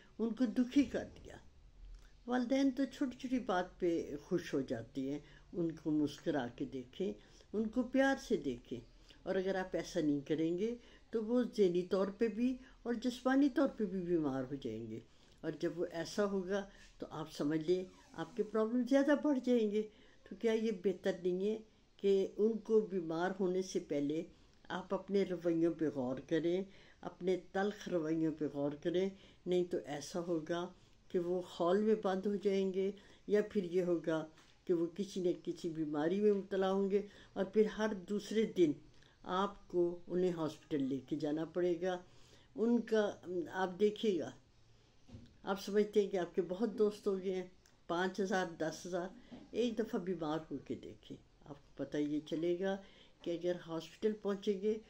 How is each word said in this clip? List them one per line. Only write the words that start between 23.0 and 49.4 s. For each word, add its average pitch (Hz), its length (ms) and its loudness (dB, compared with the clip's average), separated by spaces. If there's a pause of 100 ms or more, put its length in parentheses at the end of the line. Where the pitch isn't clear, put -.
होने 185 320 0
से 190 180 -4
पहले 151 460 -2 (440)
आप 185 240 -4
अपने 190 300 0
रवैयों 170 500 2
पे 156 160 0
गौर 135 300 -2
करें, 170 460 0 (360)
अपने 175 340 -2
तल्ख 196 520 -2
रवैयों 160 440 0
पे 151 160 -2
गौर 143 260 -2
करें? 180 380 0 (340)
नहीं 180 180 4
तो 180 140 -4
ऐसा 147 400 -8
होगा 170 560 -2 (360)
कि 190 80 0
वो 175 220 0
हॉल 180 380 2
में 214 220 4
बंद 190 260 0
हो 202 100 0
जाएंगे 190 580 0 (340)
या 208 140 4
फिर 208 220 0
ये 175 180 0
होगा 165 480 0 (360)
कि 185 60 2
वो 170 140 2
किसी 196 340 -4
न 175 120 2
किसी 170 380 -6
बीमारी 156 500 0
में 208 120 6
मुब्तला 190 360 0
होंगे 196 400 2 (280)
और 196 80 0
फिर 208 240 4
हर 214 260 0
दूसरे 208 500 -2
दिन 165 300 4 (500)
आपको 180 840 -2
उन्हें 180 240 2
हॉस्पिटल 151 520 -4
लेके 135 320 -4
जाना 151 280 -2
पड़ेगा। 175 600 -2 (520)
उनका, 220 460 2 (500)
आप 185 160 0
देखिएगा, 190 640 0 (1120)
आप 190 140 -2
समझते 208 420 2
हैं 190 100 4
कि 196 60 0
आपके 175 260 0
बहुत 185 260 0
दोस्त 208 380 0
हो 196 100 2
गए 190 140 -2
हैं, 185 220 -4 (360)
पाँच 185 320 0
हज़ार, 185 400 0
दस 156 260 -4
हज़ार, 180 280 -4 (400)